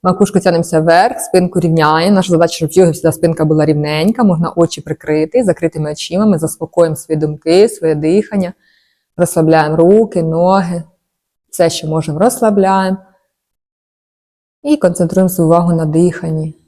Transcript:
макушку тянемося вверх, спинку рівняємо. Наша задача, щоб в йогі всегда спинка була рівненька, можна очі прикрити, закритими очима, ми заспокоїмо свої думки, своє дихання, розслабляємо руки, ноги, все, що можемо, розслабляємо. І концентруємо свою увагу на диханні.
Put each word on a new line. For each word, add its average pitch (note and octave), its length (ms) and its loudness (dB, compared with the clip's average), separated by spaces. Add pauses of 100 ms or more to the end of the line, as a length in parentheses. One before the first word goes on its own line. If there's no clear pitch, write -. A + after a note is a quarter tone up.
макушку F#3 380 2
тянемося E3+ 400 0
вверх, F3 400 2
спинку F3+ 400 0
рівняємо. D#3+ 540 2
Наша F#3 160 0
задача, E3 220 2
щоб D#3 160 -6
в - 40 -8
йогі F3+ 180 4
всегда D#3 220 0
спинка D#3 320 -2
була D#3 220 2
рівненька, D#3 580 0
можна E3+ 320 0
очі E3+ 240 0
прикрити, D#3 640 -2
закритими D#3 480 -2
очима, F#3 340 -4
ми F#3+ 120 2
заспокоїмо D#3+ 580 -2
свої D#3 240 -6
думки, D#3+ 480 2
своє D#3+ 260 -2
дихання, F3+ 580 -2 (640)
розслабляємо D#3+ 600 0
руки, F#3 460 2
ноги, F3 600 -2 (680)
все, E3 200 0
що D#3+ 180 -8
можемо, D#3 300 -4
розслабляємо. F#3+ 800 0 (1600)
І D4 140 0
концентруємо F3+ 520 0
свою E3+ 200 0
увагу E3+ 240 2
на D#3+ 140 -2
диханні. D#3+ 680 -2 (120)